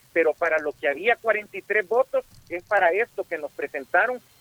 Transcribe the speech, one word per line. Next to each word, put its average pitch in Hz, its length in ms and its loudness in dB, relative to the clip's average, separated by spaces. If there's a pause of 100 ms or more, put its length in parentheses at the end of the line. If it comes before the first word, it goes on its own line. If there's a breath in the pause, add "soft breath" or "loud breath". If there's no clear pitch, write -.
(140)
Pero 156 200 2
para 160 260 0
lo 147 140 -6
que 156 140 -6
había 185 280 0
cuarenta 214 420 -4
y 180 60 -12
tres 202 240 -2
votos, 254 360 0 (240)
es 175 160 -8
para 190 280 2
esto 202 320 -4
que 160 160 -8
nos 147 120 -10
presentaron, 180 680 -2 (200)